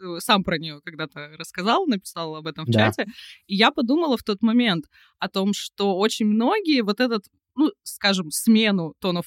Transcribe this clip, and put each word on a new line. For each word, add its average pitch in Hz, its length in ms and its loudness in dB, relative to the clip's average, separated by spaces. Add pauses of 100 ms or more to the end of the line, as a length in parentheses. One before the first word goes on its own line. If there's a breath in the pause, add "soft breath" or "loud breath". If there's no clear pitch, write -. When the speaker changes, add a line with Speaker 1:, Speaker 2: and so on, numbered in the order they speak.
Speaker 1:
э, 175 200 -10
сам 202 220 2
про 175 140 -2
нее 151 260 -10
когда-то 151 540 -12
рассказал, 233 500 0
написал 170 480 -4
об 156 120 -10
этом 160 180 -8
в 120 60 -2
Speaker 2:
Да. 110 200 4
Speaker 1:
чате, - 200 -6 (360 loud breath)
и 196 80 -6
я 226 160 6
подумала 285 460 2
в - 60 -6
тот 202 180 -4
момент 226 460 2 (320 soft breath)
о 190 100 -4
том, 196 240 0
что 196 460 -2
очень 220 260 0
многие 269 560 2
вот 208 200 -2
этот, 233 240 0 (320)
ну, 269 160 2 (100)
скажем, 190 480 -2
смену 214 640 2 (100)
tone 175 160 -2
of - 60 -8